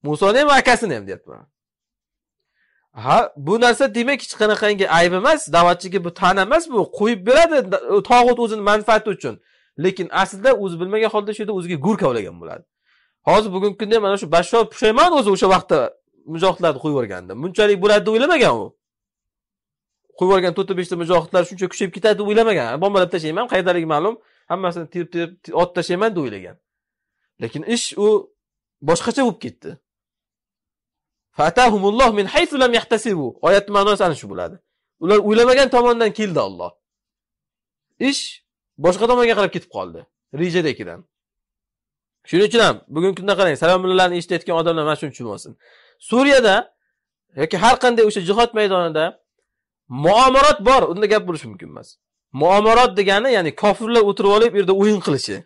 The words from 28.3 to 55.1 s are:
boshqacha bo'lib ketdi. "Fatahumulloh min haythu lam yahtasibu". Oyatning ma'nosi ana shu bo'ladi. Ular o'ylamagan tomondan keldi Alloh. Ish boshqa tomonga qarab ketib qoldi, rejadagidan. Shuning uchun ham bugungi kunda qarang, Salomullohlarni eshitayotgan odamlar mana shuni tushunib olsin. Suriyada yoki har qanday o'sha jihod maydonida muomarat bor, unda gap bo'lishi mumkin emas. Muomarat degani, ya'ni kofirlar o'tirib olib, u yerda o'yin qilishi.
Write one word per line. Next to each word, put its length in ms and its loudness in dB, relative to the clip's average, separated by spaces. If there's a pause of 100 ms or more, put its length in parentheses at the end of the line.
boshqacha 400 -2
bo'lib 160 -2
ketdi. 300 -16 (1700)
"Fatahumulloh 760 2
min 140 -2
haythu 320 -2
lam 160 2
yahtasibu". 540 -4 (120)
Oyatning 380 2
ma'nosi 260 2
ana 120 0
shu 140 -18
bo'ladi. 260 -10 (460)
Ular 160 4
o'ylamagan 520 4
tomondan 420 2
keldi 280 -4
Alloh. 320 -6 (1300)
Ish 220 -4 (560)
boshqa 280 0
tomonga 280 2
qarab 180 0
ketib 180 -10
qoldi, 280 -10 (340)
rejadagidan. 640 -4 (1300)
Shuning 180 2
uchun 200 0
ham 80 0 (120)
bugungi 280 -2
kunda 180 -4
qarang, 220 0
Salomullohlarni 600 0
eshitayotgan 380 -6
odamlar 280 -2
mana 160 -2
shuni 120 -10
tushunib 200 -12
olsin. 200 -14 (520)
Suriyada 520 2 (840)
yoki 200 -4
har 220 4
qanday 240 2
o'sha 180 0
jihod 320 0
maydonida 520 0 (840)
muomarat 760 4
bor, 180 4
unda 220 -2
gap 220 0
bo'lishi 200 -10
mumkin 200 -18
emas. 300 -20 (360)
Muomarat 640 4
degani, 360 0
ya'ni 220 0
kofirlar 460 0
o'tirib 280 0
olib, 240 4
u 40 -2
yerda 160 2
o'yin 260 2
qilishi. 460 -4